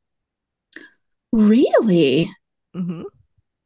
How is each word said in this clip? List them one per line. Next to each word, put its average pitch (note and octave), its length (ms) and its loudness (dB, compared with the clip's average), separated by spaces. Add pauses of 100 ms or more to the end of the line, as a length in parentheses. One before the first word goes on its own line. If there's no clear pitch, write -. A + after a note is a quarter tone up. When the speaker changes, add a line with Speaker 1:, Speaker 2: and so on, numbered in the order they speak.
(1300)
Speaker 1:
Really? G#3+ 960 2 (460)
Speaker 2:
Mm-hmm. F3 280 -10 (640)